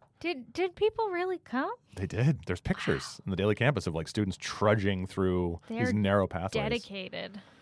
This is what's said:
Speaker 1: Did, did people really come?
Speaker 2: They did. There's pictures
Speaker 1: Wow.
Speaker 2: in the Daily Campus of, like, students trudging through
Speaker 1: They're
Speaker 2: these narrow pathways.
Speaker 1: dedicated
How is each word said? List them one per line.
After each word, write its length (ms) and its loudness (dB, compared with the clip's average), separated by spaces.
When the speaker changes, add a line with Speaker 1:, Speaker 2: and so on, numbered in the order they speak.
Speaker 1:
Did, 320 -8
did 240 -4
people 320 0
really 300 -2
come? 340 -4
Speaker 2:
They 100 -4
did. 380 2
There's 160 -4
pictures 600 -2
Speaker 1:
Wow. 40 -20
Speaker 2:
in 60 -6
the 60 0
Daily 180 4
Campus 320 2
of, 80 -2
like, 120 -4
students 320 0
trudging 680 2
through 600 0
Speaker 1:
They're 200 -2
Speaker 2:
these 80 2
narrow 320 4
pathways. 360 -2
Speaker 1:
dedicated 800 -8